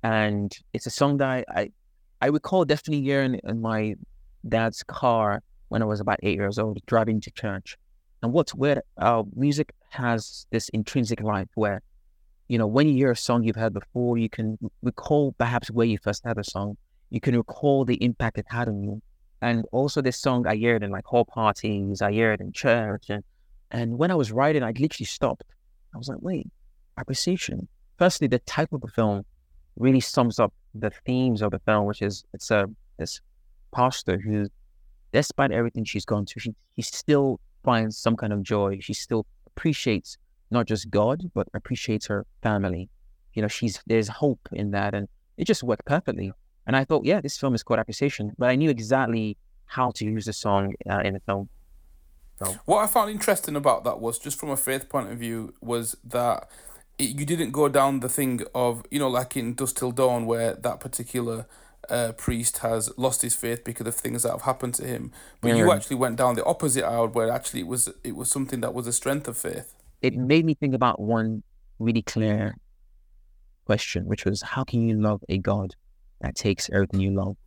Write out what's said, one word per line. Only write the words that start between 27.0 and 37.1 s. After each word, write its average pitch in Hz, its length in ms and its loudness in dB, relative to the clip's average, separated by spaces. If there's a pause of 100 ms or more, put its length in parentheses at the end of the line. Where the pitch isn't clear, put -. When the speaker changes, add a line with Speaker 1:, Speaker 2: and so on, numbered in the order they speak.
Speaker 1:
Firstly, 175 300 4
the 120 120 4
title - 360 -4
of 131 60 -4
the - 60 -12
film 104 380 0 (500)
really 131 240 4
sums 120 400 0
up 107 140 4 (220)
the 107 160 -2 (140)
themes 127 360 2
of 101 100 0
the 95 80 -4
film, 107 280 2
which 104 140 -4
is 101 220 -4 (100)
it's - 180 -6
a, 101 160 4 (300)
this - 220 -6 (540)
pastor 123 460 0
who, 104 280 -2 (640)
despite 139 400 2
everything 117 320 0
she's 104 220 -6
gone 104 200 0
through, - 160 -12
she, 113 140 -6 (200)
she 117 80 -6
still 139 560 2 (240)